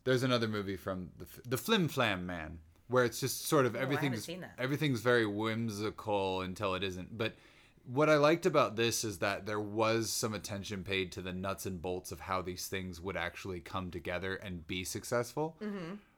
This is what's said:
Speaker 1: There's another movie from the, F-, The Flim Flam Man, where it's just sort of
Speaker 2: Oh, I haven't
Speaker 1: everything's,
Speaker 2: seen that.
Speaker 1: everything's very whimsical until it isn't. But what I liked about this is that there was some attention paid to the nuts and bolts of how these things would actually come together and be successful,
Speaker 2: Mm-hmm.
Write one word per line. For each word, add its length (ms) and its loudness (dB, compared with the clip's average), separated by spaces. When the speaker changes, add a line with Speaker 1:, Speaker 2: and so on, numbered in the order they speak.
Speaker 1:
There's 180 4
another 260 2
movie 280 -2
from 420 -6
the, 80 -14
F-, 200 -18
The 120 -2
Flim 300 2
Flam 380 0
Man, 320 -6
where 160 6
it's 160 -2
just 260 -4
sort 200 6
of 80 0
Speaker 2:
Oh, 40 -4
I 40 -2
haven't 160 2
Speaker 1:
everything's, 260 0
Speaker 2:
seen 160 -8
that. 180 -12
Speaker 1:
everything's 440 2
very 240 8
whimsical 1120 0
until 340 0
it 80 -2
isn't. 360 -6
But 160 -2
what 220 4
I 80 8
liked 300 6
about 300 4
this 280 2
is 140 -4
that 280 0
there 140 -2
was 500 2
some 240 0
attention 500 -6
paid 280 0
to 100 -8
the 100 -4
nuts 340 -4
and 160 -4
bolts 300 -4
of 80 -10
how 220 0
these 260 -6
things 320 -6
would 160 -4
actually 440 -4
come 300 -6
together 460 -4
and 300 -8
be 180 -4
successful, 800 -4
Speaker 2:
Mm-hmm. 320 -6